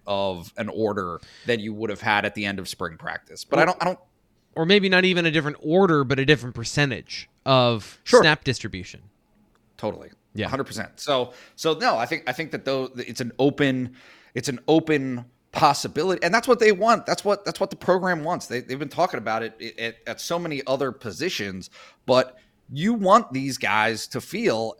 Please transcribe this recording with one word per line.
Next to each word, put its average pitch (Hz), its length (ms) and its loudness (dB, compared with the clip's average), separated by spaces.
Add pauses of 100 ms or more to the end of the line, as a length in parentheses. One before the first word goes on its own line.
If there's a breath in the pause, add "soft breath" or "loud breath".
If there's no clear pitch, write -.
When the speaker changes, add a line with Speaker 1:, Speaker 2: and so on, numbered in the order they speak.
Speaker 1:
of 98 500 -4
an 107 120 -6
order 95 520 -4 (260 loud breath)
than 117 140 0
you 107 140 -8
would 107 160 -6
have 98 100 -8
had 104 240 2
at 101 100 -2
the 104 120 -6
end 98 120 -4
of 92 100 -10
spring 85 280 -10
practice. 82 480 -12
But 139 140 -2
I 151 40 6
Speaker 2:
Or 165 40 4
Speaker 1:
don't, 180 160 -2
I - 40 0
don't 185 120 -4 (560)
Speaker 2:
or 160 120 -2
maybe 196 220 4
not 185 160 4
even 175 220 4
a 160 40 2
different 147 300 0
order, 160 440 4
but 127 140 0
a 135 60 2
different 127 300 2
percentage 120 760 -4 (160)
of 120 600 2
Speaker 1:
Sure. 240 180 8
Speaker 2:
snap 156 220 4
distribution. 95 560 -6 (760)
Speaker 1:
Totally. - 340 -8 (240)
Speaker 2:
Yeah. 104 120 -4
Speaker 1:
A - 20 -4
hundred 135 160 -4
percent. 107 360 -12
So, 127 320 -2 (240 loud breath)
so 160 180 -2
no, 202 240 0
I 120 80 0
think, 151 220 -6
I 131 40 -2
think 160 200 -8
that 131 120 -8
though 131 320 -2
it's 120 240 -10
an 120 180 -6
open, 131 580 0 (380 soft breath)
it's 117 140 -6
an 123 200 -6
open 143 560 2 (260)
possibility, 156 720 0
and 170 100 2
that's 226 140 2
what 247 140 6
they 214 120 8
want. 208 320 2
That's 170 200 -2
what, 202 200 0
that's 160 160 -6
what 190 100 -2
the 202 60 -12
program 180 480 0
wants. 170 220 -4
They, 120 140 -6
they've 131 180 -8
been 147 100 -6
talking 160 300 -2
about 110 240 -4
it 113 360 -12
at, 113 180 -6 (100)
at 113 140 -10
so 170 180 -4
many 160 280 -6
other 135 260 -2
positions, 101 760 -8 (380 loud breath)
but 127 320 2 (320 soft breath)
you 175 240 0
want 202 380 4
these 131 260 -4
guys 107 500 0
to 123 120 -6
feel 117 600 -2